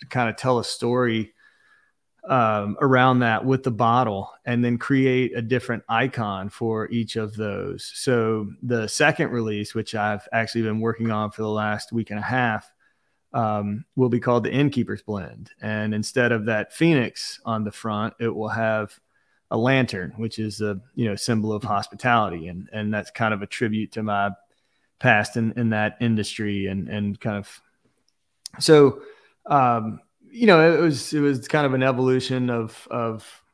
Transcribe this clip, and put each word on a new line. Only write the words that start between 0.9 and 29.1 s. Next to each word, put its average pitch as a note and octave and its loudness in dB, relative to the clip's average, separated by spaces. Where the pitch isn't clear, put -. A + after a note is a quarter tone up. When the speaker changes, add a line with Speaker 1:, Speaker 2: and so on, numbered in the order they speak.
Speaker 1:
um, G#2+ 0
around B2+ 6
that A2+ 2
with C3 0
the C3+ -2
bottle A2+ 0
and A#2+ 0
then A#2+ 0
create B2+ 2
a A#2+ -4
different A#2 -2
icon A2+ -2
for A2 -4
each A2+ -4
of G#2+ -6
those. G2 -8
So A2 0
the A2+ 0
second D3+ 2
release, A2 -4
which A2 -6
I've G#2 -2
actually A2+ 0
been A2 -2
working A2+ -2
on G#2+ -2
for A2 -8
the G#2+ -2
last G#2+ -4
week A#2 -4
and G#2 -6
a G#2 -6
half, A#2+ -2
um, G#2+ -2
will B2+ 4
be A#2+ 2
called A#2+ 2
the A2+ -2
Innkeeper's B2+ 0
Blend. E2+ -10
And G#2+ -4
instead A#2 0
of G#2+ -2
that G#2+ -2
phoenix - 0
on A2+ -2
the G#2 -4
front, G#2+ -4
it A2+ -2
will G#2+ -6
have A2 -2
a - 0
lantern, A#2 0
which A2 -6
is G#2+ -6
a, G#2 -4
you A#2 0
know, G2+ -2
symbol A2 -2
of G#2 -4
Speaker 2:
Mm-hmm. G#2 -2
Speaker 1:
hospitality. G2+ 0
And, F2+ -12
and G#2+ -4
that's G#2 -6
kind A2 0
of G2 -6
a G2+ -6
tribute A2 -4
to A2 -6
my G2+ 0
past A2 2
in, A2+ 0
in A#2 0
that G#2+ 0
industry G#2 -2
and, F#2+ -4
and G2+ -4
kind G#2 -4
of, - -12
so, D3 8